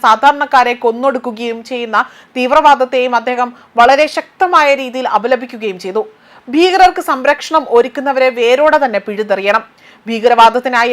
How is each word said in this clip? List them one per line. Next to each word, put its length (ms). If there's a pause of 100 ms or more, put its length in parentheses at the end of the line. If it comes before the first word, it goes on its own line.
സാധാരണക്കാരെ 720 (100)
കൊന്നൊടുക്കുകയും 880
ചെയ്യുന്ന 280 (380)
തീവ്രവാദത്തെയും 840
അദ്ദേഹം 280 (280)
വളരെ 300
ശക്തമായ 680
രീതിയിൽ 420
അപലപിക്കുകയും 680
ചെയ്തു. 180 (460)
ഭീകരർക്ക് 600
സംരക്ഷണം 560 (100)
ഒരുക്കുന്നവരെ 520 (100)
വേരോടെ 460
തന്നെ 220
പിഴുതെറിയണം. 580 (420)
ഭീകരവാദത്തിനായി 880